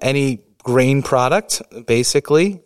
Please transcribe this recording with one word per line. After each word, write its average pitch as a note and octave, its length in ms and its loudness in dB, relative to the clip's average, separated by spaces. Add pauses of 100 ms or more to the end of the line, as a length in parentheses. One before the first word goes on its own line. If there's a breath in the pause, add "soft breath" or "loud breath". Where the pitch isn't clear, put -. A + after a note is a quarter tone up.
any C3+ 420 -2 (200)
grain B2+ 400 2
product, C3+ 600 0 (240)
basically. D3 800 0